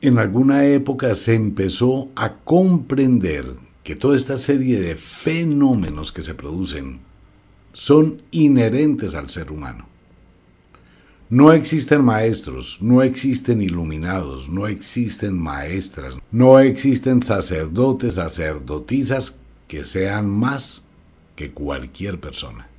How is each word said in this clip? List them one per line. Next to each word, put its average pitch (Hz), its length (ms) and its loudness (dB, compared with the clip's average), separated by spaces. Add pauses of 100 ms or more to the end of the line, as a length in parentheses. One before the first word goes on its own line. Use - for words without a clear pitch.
en 127 180 4
alguna 131 480 4
época, 135 480 2
se 113 200 0
empezó 110 800 0
a - 220 -6
comprender 131 1080 2 (360)
que - 140 -12
toda 139 200 2
esta 135 220 -2
serie 127 420 0
de 82 160 -4
fenómenos 131 1120 0
que 87 120 -10
se 80 120 -10
producen 73 680 -8 (720)
son 156 580 4
inherentes 131 840 2
al 71 140 -10
ser 78 240 -10
humano. 67 340 -14 (1400)
No 143 240 8
existen 147 500 2
maestros, 113 760 -2
no 123 220 4
existen 127 580 -2
iluminados, 80 880 -6
no 95 180 -6
existen 104 720 -6
maestras, 73 800 -8 (140)
no 131 300 8
existen 131 600 2
sacerdotes, 98 920 -2
sacerdotisas 82 1200 -6 (320)
que 73 160 -12
sean 98 460 -4
más 123 540 -4 (520)
que 71 160 -12
cualquier 71 680 -10
persona. - 480 -16 (100)